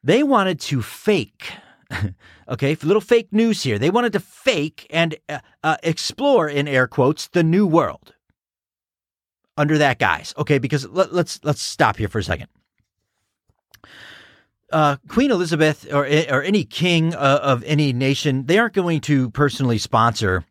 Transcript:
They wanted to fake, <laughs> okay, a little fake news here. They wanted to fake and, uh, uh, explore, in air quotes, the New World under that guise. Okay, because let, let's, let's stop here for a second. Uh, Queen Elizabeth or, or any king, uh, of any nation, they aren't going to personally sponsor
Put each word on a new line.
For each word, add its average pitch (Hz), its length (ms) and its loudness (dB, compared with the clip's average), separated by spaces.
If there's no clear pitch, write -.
They 214 220 2
wanted 202 380 0
to 131 200 -4
fake, - 680 -4
<laughs> - 580 -10
okay, 139 220 -2
a 156 140 -4
little 196 160 2
fake 233 320 0
news 220 300 2
here. 113 140 0
They 131 120 0
wanted 226 240 0
to - 80 -2
fake - 680 -4
and, 165 280 -2
uh, 147 120 -10
uh, 156 220 0
explore, 185 640 0
in 143 220 -2
air 127 180 2
quotes, 120 400 0
the 175 160 0
New 180 240 4
World 151 460 0
under 151 200 2
that 139 220 2
guise. 87 380 0
Okay, 147 200 0
because 131 320 -2
let, 165 240 -2
let's, - 300 -2
let's 143 180 -4
stop 113 340 0
here 104 140 -4
for 110 100 -4
a 98 40 -4
second. - 260 -6
Uh, 151 280 2
Queen 269 240 0
Elizabeth 160 600 0
or, 143 100 2
or 139 140 0
any 185 220 0
king, 170 500 0
uh, 139 260 2
of 131 220 0
any 147 300 0
nation, 135 540 -2
they 180 120 4
aren't 233 140 0
going 170 260 0
to 135 300 0
personally 131 480 0
sponsor 107 720 0